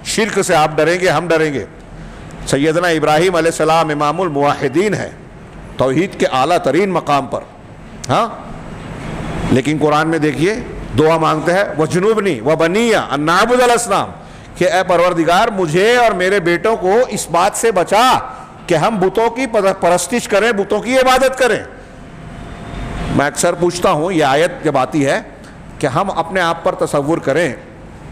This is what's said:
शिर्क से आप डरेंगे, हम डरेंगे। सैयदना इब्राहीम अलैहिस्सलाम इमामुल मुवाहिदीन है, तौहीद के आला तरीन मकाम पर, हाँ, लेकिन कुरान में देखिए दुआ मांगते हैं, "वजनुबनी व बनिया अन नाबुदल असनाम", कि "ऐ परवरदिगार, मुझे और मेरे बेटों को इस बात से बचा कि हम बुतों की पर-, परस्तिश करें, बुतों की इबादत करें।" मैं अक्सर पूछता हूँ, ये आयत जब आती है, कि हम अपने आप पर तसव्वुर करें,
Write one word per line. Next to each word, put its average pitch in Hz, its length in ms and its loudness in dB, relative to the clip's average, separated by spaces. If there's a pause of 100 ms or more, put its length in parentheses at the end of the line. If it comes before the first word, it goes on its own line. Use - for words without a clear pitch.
शिर्क 196 360 0
से 180 120 0
आप 156 220 2
डरेंगे, 175 320 2
हम 165 200 0
डरेंगे। 156 380 0 (800)
सैयदना 156 440 2
इब्राहीम 160 480 4
अलैहिस्सलाम 160 520 2
इमामुल 151 380 0
मुवाहिदीन 143 680 0
है, 107 160 -6 (680)
तौहीद 135 420 0
के 185 60 2
आला 151 340 2
तरीन 180 320 2
मकाम 143 340 0
पर, 110 200 -8 (640)
हाँ, 190 200 2 (1200)
लेकिन 147 260 2
कुरान 151 300 2
में 160 120 0
देखिए 151 340 0 (420)
दुआ 156 220 4
मांगते 156 340 0
हैं, 190 260 0
"वजनुबनी 180 600 0
व 151 160 2
बनिया 190 460 2
अन 123 200 -4
नाबुदल 226 480 4
असनाम", 185 420 0 (460)
कि 175 60 2
"ऐ 180 200 2
परवरदिगार, 175 680 2
मुझे 190 440 2
और 226 180 4
मेरे 190 280 0
बेटों 175 340 0
को 185 200 0 (120)
इस - 240 -6
बात 208 240 2
से 226 160 2
बचा 196 420 4 (540)
कि 170 80 2
हम 196 220 2
बुतों 190 320 2
की 254 180 -4
पर-, 196 260 2
परस्तिश 180 520 0
करें, 208 300 2
बुतों 202 240 -2
की 240 180 -2
इबादत 262 400 4
करें।" 220 260 2 (1500)
मैं 139 100 4
अक्सर 175 280 0
पूछता 175 360 0
हूँ, 165 220 0
ये 156 120 2
आयत 156 400 2
जब 143 120 0
आती 131 260 0
है, 151 160 0 (640)
कि 151 80 -2
हम 170 220 0
अपने 175 320 -2
आप 165 220 0
पर 180 120 2
तसव्वुर 156 440 0
करें, 143 340 0 (580)